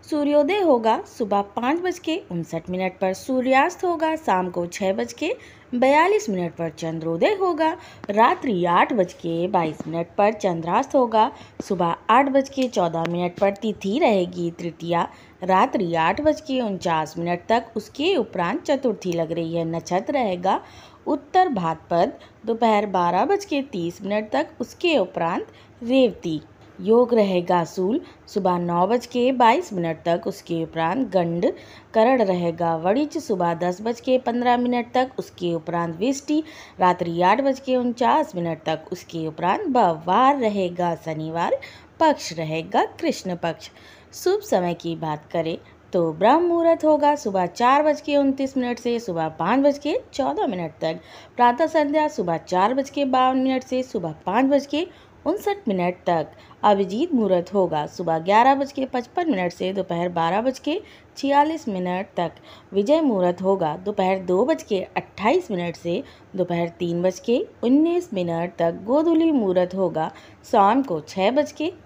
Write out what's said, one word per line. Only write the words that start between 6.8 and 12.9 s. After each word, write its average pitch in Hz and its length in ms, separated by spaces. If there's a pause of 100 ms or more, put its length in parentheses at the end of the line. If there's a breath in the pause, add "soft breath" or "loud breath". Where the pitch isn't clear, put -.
होगा 330 340 (400 loud breath)
रात्रि 220 560
आठ 196 260
बज 185 220
के 170 340
बाईस 165 380
मिनट 165 200 (120)
पर, 208 160
चंद्रास्त 185 600
होगा 233 360 (320 loud breath)
सुबह 175 340 (140)
आठ 269 180
बज 269 200
के 254 200
चौदह 165 380